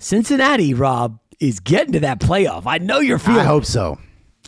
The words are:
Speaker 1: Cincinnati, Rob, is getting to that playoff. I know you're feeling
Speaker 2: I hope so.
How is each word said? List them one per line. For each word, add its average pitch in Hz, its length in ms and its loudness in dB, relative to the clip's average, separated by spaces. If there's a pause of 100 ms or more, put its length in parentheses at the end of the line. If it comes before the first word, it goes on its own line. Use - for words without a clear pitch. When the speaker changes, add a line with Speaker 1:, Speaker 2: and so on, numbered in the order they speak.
Speaker 1:
Cincinnati, 240 720 0
Rob, 120 460 -2 (180)
is 117 220 -2
getting 226 320 0
to 160 80 0
that 185 180 -2
playoff. 175 480 0
I 147 120 -2
know 202 200 -2
you're 262 220 0
feeling 220 220 2
Speaker 2:
I - 20 2
hope 147 200 2
so. 90 360 -4 (480)